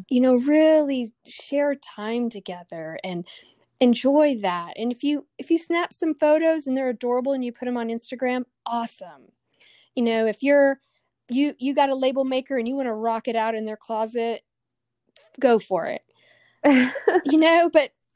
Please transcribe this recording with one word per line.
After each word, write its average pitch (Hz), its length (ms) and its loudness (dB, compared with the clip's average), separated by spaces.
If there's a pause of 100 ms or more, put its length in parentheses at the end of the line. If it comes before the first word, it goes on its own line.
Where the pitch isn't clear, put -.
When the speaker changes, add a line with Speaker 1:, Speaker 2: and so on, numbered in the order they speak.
Speaker 1:
you 247 120 2
know, 254 160 6
really 285 760 2 (140)
share 285 480 -4
time 233 540 -6
together 175 720 -12
and 175 240 -8 (540)
enjoy 262 640 4
that. 175 340 -6
And 240 160 -6
if 233 100 -12
you, 294 240 -4 (120)
if - 120 -10
you 330 80 2
snap 339 340 -4
some 320 220 -4
photos 320 540 2
and 262 80 -2
they're 262 120 -2
adorable 247 440 -2
and 262 120 -4
you 240 80 -6
put 240 140 -14
'em 247 100 -4
on 233 120 -6
Instagram, 247 560 -6 (200)
awesome. 202 680 -10 (640)
You 247 80 0
know, 226 220 0
if 214 160 -4
you're, 277 380 4 (480)
you, 269 300 0
you 262 160 -4
got 277 160 2
a 269 60 -2
label 262 280 0
maker 262 340 -4
and 226 100 -4
you 269 80 -6
wanna 254 180 -4
rock 226 340 -4
it 226 80 -4
out 226 200 -2
in 220 80 -8
their 214 120 -8
closet, 226 680 -6 (960)
go 240 180 4
for 180 280 -4
it. - 160 -8 (640)
Speaker 2:
<laughs> 254 280 4 (320)
Speaker 1:
You 294 140 2
know, 330 340 6
but 294 180 4 (260)